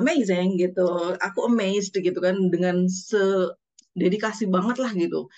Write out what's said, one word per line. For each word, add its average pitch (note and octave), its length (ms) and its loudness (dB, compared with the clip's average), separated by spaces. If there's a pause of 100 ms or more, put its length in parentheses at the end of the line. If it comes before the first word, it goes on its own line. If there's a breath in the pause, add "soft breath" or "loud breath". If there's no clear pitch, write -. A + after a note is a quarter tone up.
amazing F#3+ 600 2
gitu. F3+ 260 0 (340)
Aku G3 300 -4
amazed G3+ 460 0
gitu F#3 260 0
kan F#3+ 140 2 (160)
dengan F3+ 360 2
sededikasi F#3+ 1600 -2
banget G#3 320 0
lah A#3 120 -4
gitu. E3+ 420 -2